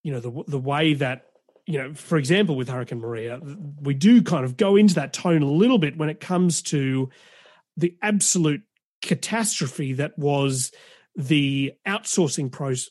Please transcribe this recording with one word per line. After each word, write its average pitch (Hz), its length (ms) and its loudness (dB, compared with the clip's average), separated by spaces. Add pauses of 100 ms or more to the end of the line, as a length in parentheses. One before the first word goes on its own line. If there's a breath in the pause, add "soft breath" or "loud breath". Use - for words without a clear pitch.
you 151 100 -6
know, 127 80 -6
the 120 80 -10
w-, 123 180 -10
the 143 120 -4
way 143 360 0
that, 131 320 -4 (400)
you 151 120 -4
know, 139 160 -10
for 160 240 -4
example, 160 380 0
with 127 120 -4
Hurricane 123 320 -8
Maria, 117 380 -8
th-, 143 180 -14 (240)
we 143 140 -2
do 208 280 8
kind 151 220 0
of 127 120 -6
go 202 200 4
into 208 180 8
that 143 180 -2
tone 165 300 2
a 139 80 2
little 220 280 4
bit 151 180 0
when 156 120 -2
it 151 120 -6
comes 180 420 0
to 131 480 -2 (640 soft breath)
the 175 260 -2
absolute 185 600 0 (380)
catastrophe 165 920 -4
that 147 240 -6
was 139 520 -2 (440 loud breath)
the 135 580 0 (140)
outsourcing 170 640 -2
proce-, 131 400 -6